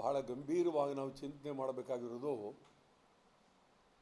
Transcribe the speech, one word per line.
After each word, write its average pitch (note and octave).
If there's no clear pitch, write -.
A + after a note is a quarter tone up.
ಬಹಳ C3+
ಗಂಭೀರವಾಗಿ C#3+
ನಾವು C3+
ಚಿಂತನೆ C#3+
ಮಾಡಬೇಕಾಗಿರೋದು B2